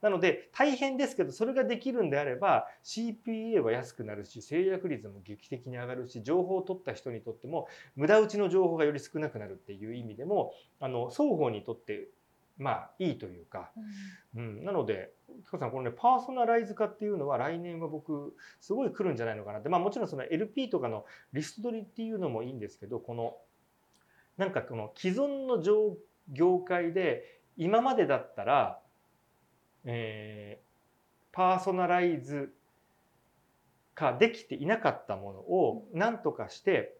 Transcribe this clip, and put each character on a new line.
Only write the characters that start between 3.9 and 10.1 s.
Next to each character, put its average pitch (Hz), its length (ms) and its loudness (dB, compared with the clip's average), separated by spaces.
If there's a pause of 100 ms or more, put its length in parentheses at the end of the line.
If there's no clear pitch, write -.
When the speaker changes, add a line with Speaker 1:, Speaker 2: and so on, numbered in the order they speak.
Speaker 1:
く 123 100 -10
な 107 100 -8
る 101 120 -10
し、 113 180 -16
制 170 240 0
約 185 200 -2
率 110 200 -6
も 101 160 -16
劇 - 260 -16
的 123 180 -10
に 123 100 -8
上 123 100 -8
が 127 80 -6
る 123 120 -8
し、 120 140 -12
情 160 220 2
報 185 140 -2
を 180 40 -2
取 185 160 -6
っ 185 60 -16
た 120 100 -6
人 - 160 -10
に 113 120 -8
と 117 100 -10
っ - 20 -6
て - 140 -14
も、 151 200 -4 (280)
無 139 100 0
駄 208 140 8
打 214 80 6
ち 208 100 -4
の 202 120 2
情 185 180 6
報 165 100 0
が 160 80 4
よ 147 60 4
り 143 80 -4
少 - 180 -10
な 151 140 -4
く 110 80 -8
な 104 80 -8
る 98 60 -10
っ - 20 -12
て - 180 -16
い 101 160 -10
う 117 60 -8
意 123 80 -10
味 110 120 -12